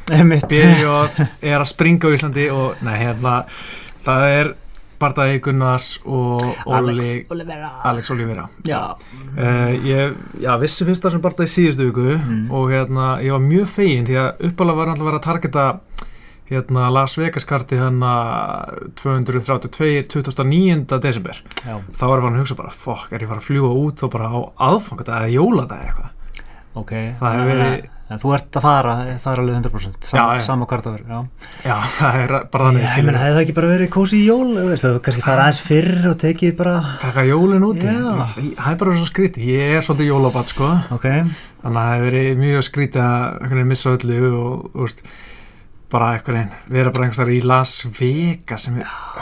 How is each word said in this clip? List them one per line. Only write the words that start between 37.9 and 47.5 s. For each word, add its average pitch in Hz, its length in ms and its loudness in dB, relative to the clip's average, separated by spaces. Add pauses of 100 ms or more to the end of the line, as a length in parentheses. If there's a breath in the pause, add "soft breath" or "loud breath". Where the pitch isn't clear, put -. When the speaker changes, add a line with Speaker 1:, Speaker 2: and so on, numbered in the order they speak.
Speaker 2:
Það 135 160 -2
er 170 60 -2
bara 185 180 2
svo 170 140 0
skrítið. 185 340 0
Ég 139 320 2
er 160 60 2
svolítið 151 260 0
jólabarn, 131 380 2
sko. 139 240 -2 (220)
Speaker 1:
Ok. 123 120 -4
Speaker 2:
Þannig 156 600 -2
að 120 80 -2
það 117 180 0
hefur 123 160 0
verið 131 300 2
mjög 143 260 2
skrítið 135 400 -2
að 123 380 -2
einhvern 131 160 -2
veginn 127 100 2
missa 131 220 0
öllu 123 320 0 (160)
og, 120 340 -6
þú 131 140 -4
veist, - 160 -10 (880 loud breath)
bara 117 240 0
einhvern 117 240 -4
veginn, 104 180 -4 (120)
vera 127 240 2
bara 127 160 0
einhvers 110 100 -2
staðar 123 180 2
í 123 80 2
Las 127 320 2 (100)